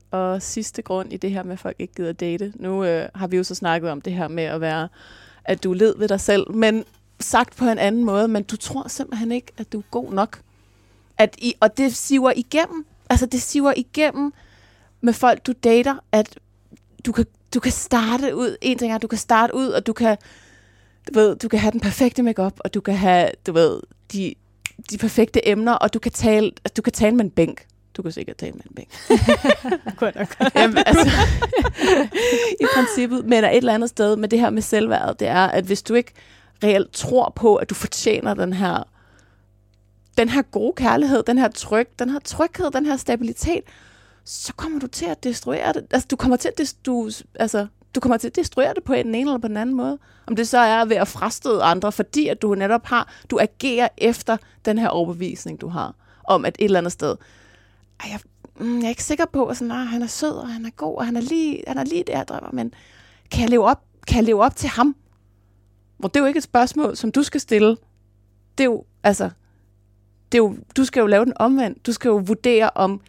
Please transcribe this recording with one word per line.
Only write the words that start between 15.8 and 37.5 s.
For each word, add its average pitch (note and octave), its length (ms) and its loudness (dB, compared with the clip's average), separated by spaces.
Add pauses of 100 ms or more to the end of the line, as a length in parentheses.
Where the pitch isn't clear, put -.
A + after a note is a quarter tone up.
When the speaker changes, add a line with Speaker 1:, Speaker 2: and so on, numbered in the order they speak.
Speaker 1:
at G#3+ 260 2 (680)
du A#3 60 -4
kan, A#3 140 2 (280)
du B3 60 2
kan B3+ 120 0
starte A#3+ 640 0
ud, A#3+ 240 -4
en B3+ 180 0
ting A#3 140 -2
er, A3 60 -2
du A3+ 80 -6
kan A3 120 -6
starte A3+ 360 2
ud, C4 140 -2
og - 180 -2
du A3+ 60 -2
kan, A3 240 2 (920)
du B3+ 100 0
ved, G#3+ 180 4
du A#3 120 -8
kan G#3+ 100 0
have G#3+ 120 2
den A3+ 100 -4
perfekte B3 420 0
makeup, G3 380 -2
og - 140 -8
du G3+ 60 -2
kan G3 160 -2
have, F3+ 340 4 (160)
du F#3 60 -4
ved, D#3+ 280 4 (320)
de, G3 220 -4 (560)
de G#3 80 -8
perfekte A#3 500 2
emner, A3 240 2
og - 220 0
du A3+ 40 -2
kan A#3+ 140 -4
tale, G#3+ 400 2 (240)
du A3 60 -4
kan A#3 100 0
tale A3+ 240 2
med A3+ 80 4
en F3 60 -4
bænk. - 360 -2 (300)
Du F#3+ 60 -10
kan D#3+ 100 -8
sikkert - 240 -12
tale - 160 -12
med - 180 -18
en - 40 -20
bænk. - 140 -18 (560)
Speaker 2:
<laughs> C4 540 0
Kunne G#3+ 160 -2
jeg G3+ 120 -4 (140)
nok. - 140 2
Speaker 1:
Jamen, A3+ 220 4 (100)
altså, D#4+ 240 6
<laughs> G4+ 1500 2
i - 20 2 (100)
princippet, B3+ 520 0
men A3+ 180 4
et - 120 4
eller A#3+ 180 4
andet A#3 160 0
sted G#3+ 260 0
med G#3+ 120 -4
det A3+ 120 2
her A#3 100 2
med G#3+ 120 -2
selvværdet, - 580 0
det G#3 80 -2
er, F3+ 180 2
at F#3 180 0
hvis G3 180 -4
du A3+ 120 -4
ikke A#3+ 180 2 (520)
reelt G3+ 280 2
tror - 440 0
på, A3 200 6